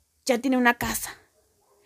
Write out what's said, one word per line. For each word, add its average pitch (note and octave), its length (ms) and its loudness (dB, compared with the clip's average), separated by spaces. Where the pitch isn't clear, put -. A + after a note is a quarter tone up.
ya A#3+ 140 0
tiene C4 180 0
una B3 160 4
casa. - 380 -6